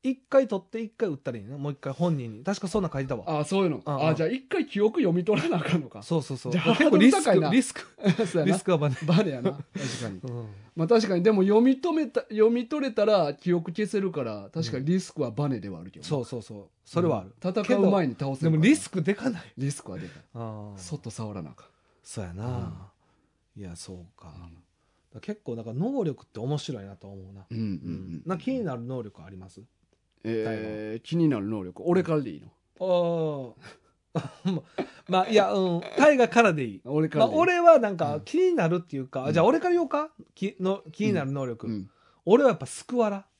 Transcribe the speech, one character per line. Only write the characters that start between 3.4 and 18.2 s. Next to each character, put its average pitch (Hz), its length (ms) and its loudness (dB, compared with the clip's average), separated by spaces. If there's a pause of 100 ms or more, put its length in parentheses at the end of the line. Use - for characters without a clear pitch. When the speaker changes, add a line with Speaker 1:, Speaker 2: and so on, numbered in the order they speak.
Speaker 2:
あ、 147 40 -2
そ 190 160 0
う 185 40 2
い - 20 2
う - 20 2
の。 147 160 -4
Speaker 1:
う 151 60 -4
ん、 143 40 -2
う - 40 -4
ん。 156 80 0
Speaker 2:
あ、 160 80 2
じ 156 80 -2
ゃ - 20 0
あ 165 40 0
一 262 180 -8
回 359 180 -2
記 202 160 -4
憶 220 200 2
読 170 140 2
み 180 80 0
取 160 160 0
ら 156 80 -2
な 175 100 0
あ - 20 0
か 170 180 0
ん 156 40 0
の 127 80 -12
か。 104 120 -18
Speaker 1:
そ 165 160 -2
う 143 60 -2
そ - 100 -8
う 127 40 -8
そ 127 120 -8
う。 - 20 -4
Speaker 2:
じ 180 60 0
ゃ 165 80 -2
あ - 100 4
Speaker 1:
結 302 140 4
構 - 80 6
リ 226 140 10
ス 392 60 2
ク、 349 40 0
Speaker 2:
ハ 269 120 2
ー - 20 6
ド 185 60 6
ル - 0 -
高 156 40 2
い 147 40 0
な。 - 40 2
Speaker 1:
リ 254 80 6
ス - 140 -4
ク。 - 60 -12 (200)
Speaker 2:
<laughs> 208 240 2
そ 175 140 -2
う - 20 2
や 147 60 2
な。 190 40 4
Speaker 1:
リ 185 60 2
ス 180 60 -6
ク 185 80 0
は 170 80 4
バ 147 100 2
ネ。 127 60 0 (100)
Speaker 2:
バ 175 180 4
ネ 180 60 0
や 127 140 -6
な。 185 80 0 (100)
Speaker 1:
<laughs> - 160 -14
Speaker 2:
確 127 240 -6
か 113 80 -6
に。 98 140 -10
Speaker 1:
う 120 180 -8
ん。 110 60 -12 (280)
Speaker 2:
ま 165 100 0
あ - 20 -4
確 220 200 4
か 190 80 0
に、 175 60 2
で 214 100 4
も 190 120 4
読 208 180 6
み 262 180 4
止 349 120 -2
め 311 160 0
た、 226 140 -4
読 214 280 4
み 240 180 -2
取 302 200 -4
れ 233 40 -4
た 208 140 2
ら 175 300 4
記 175 180 -2
憶 165 200 -2
消 208 140 -2
せ 202 140 -2
る 190 100 -2
か 147 120 -6
ら、 104 280 -10
確 135 200 -4
か 135 80 -6
に 131 60 -6
リ 180 140 2
ス - 140 -10
ク 156 80 -6
は 123 80 -2
バ 135 180 -2
ネ 127 120 -2
で 98 100 -10
は 87 100 -12
あ 82 40 -16
る 92 80 -18
け 82 80 -20
ど - 40 -20
な。 147 140 -4
Speaker 1:
う 127 40 -2
ん。 113 40 -6
そ - 0 -
う - 0 -
そ 127 140 -10
う - 20 -12
そ 104 200 -16
う。 90 60 -20 (160)
そ - 160 -4
れ 175 80 2
は 127 120 0
あ 92 40 -12
る。 98 160 -20
Speaker 2:
う 175 80 -6
ん。 190 160 -2
戦 240 140 2
う 190 140 4
前 185 160 2
に 117 120 -4
倒 139 60 -4